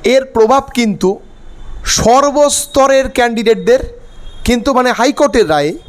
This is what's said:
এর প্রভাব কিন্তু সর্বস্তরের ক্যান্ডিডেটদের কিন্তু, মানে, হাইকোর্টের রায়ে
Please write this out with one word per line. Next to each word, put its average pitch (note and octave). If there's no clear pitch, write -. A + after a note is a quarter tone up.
এর C4
প্রভাব C4
কিন্তু G3+
সর্বস্তরের C4+
ক্যান্ডিডেটদের A#3
কিন্তু, B3
মানে, B3
হাইকোর্টের A#3
রায়ে D3+